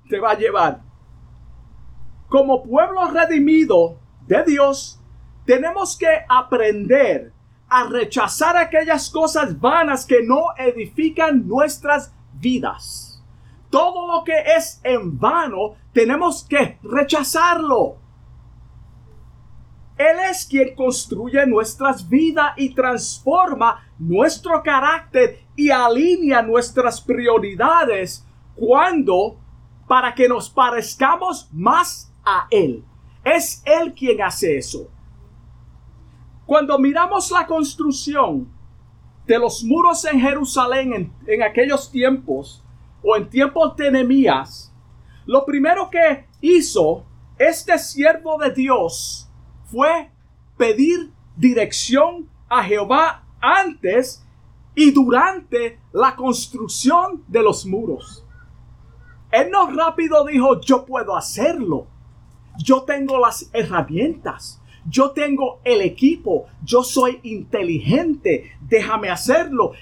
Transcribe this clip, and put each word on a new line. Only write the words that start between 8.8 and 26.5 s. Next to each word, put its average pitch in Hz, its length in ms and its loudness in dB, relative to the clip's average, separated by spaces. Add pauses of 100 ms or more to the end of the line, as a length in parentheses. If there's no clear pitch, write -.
cosas 302 500 -2
vanas 285 460 0
que 247 160 4
no 269 240 0 (100)
edifican 262 880 -2
nuestras 285 680 -2 (180)
vidas. - 920 -6 (480)
Todo 349 360 0
lo 339 180 -4
que 320 100 -2 (220)
es - 260 -6
en 202 360 -4
vano, 214 580 -2 (160)
tenemos 294 520 0
que - 380 -2
rechazarlo. 294 1160 -2 (2000)
Él 311 200 4 (120)
es 370 160 -6
quien 269 300 0
construye 254 720 -2
nuestras 220 640 -2
vidas 294 480 2
y 269 180 -4
transforma 254 1120 0 (120)
nuestro 302 640 0
carácter 294 840 0 (100)
y 294 160 2
alinea 262 720 2
nuestras 240 580 0